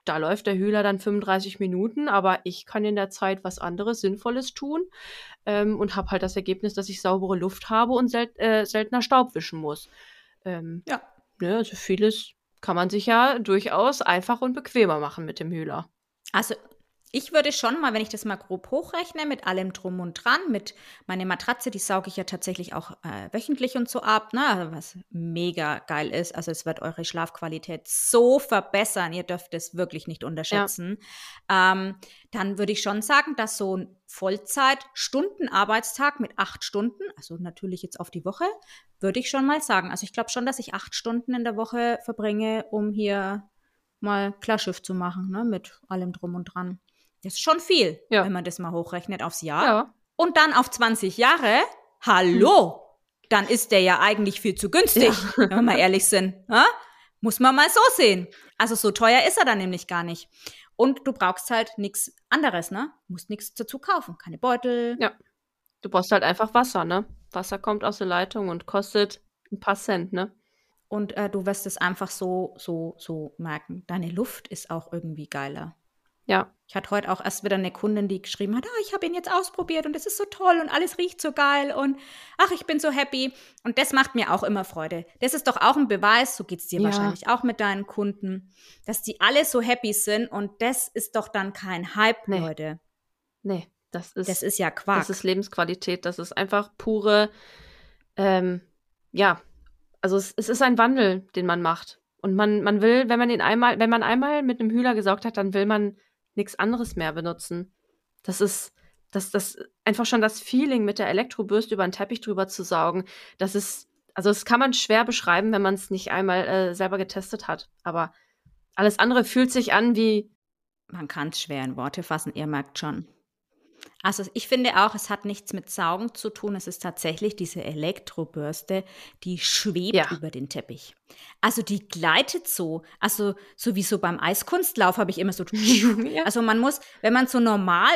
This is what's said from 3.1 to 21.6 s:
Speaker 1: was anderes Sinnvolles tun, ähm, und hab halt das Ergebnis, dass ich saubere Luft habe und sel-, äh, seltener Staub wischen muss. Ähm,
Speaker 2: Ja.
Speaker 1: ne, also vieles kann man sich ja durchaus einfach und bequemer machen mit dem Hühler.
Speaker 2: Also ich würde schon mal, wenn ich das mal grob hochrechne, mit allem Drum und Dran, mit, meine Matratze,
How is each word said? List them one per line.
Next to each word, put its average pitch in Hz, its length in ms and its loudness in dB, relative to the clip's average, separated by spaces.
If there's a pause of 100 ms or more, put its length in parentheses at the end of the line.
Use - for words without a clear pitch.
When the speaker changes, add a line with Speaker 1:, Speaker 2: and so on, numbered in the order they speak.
Speaker 1:
was 180 160 -8
anderes 202 420 -4
Sinnvolles 240 520 -2
tun, 302 300 -4 (640)
ähm, 208 320 0
und 190 160 -2
hab 190 160 -4
halt 190 120 0
das 185 120 -4
Ergebnis, 190 400 -4
dass 196 140 -6
ich 190 120 -12
saubere 190 340 0
Luft 185 360 -6
habe 233 220 2
und 262 160 2
sel-, 233 260 -2
äh, 220 300 2
seltener 220 360 -2
Staub 254 340 4
wischen 160 240 -8
muss. 151 300 -8 (560)
Ähm, 170 420 -8
Speaker 2:
Ja. 277 140 -6 (380)
Speaker 1:
ne, 185 180 0
also 214 180 -4
vieles 208 580 0 (280)
kann 175 140 -2
man 180 160 2
sich 202 160 -2
ja 240 320 6
durchaus 208 640 2
einfach 180 380 0
und 254 120 0
bequemer 202 460 2
machen 147 260 -8
mit 151 140 -10
dem 160 120 -6
Hühler. 160 380 -8 (420)
Speaker 2:
Also 220 220 0 (600)
ich 269 200 -4
würde 294 180 4
schon 277 300 -2
mal, 262 120 0
wenn 214 80 0
ich 214 60 -6
das 214 160 -12
mal 202 140 -6
grob - 340 -10
hochrechne, 330 540 -4
mit 285 200 -6
allem 185 280 -2
Drum 185 260 -8
und 175 140 -8 (100)
Dran, 269 160 2 (100)
mit, 208 260 -4 (320)
meine 185 180 -4
Matratze, 240 440 -4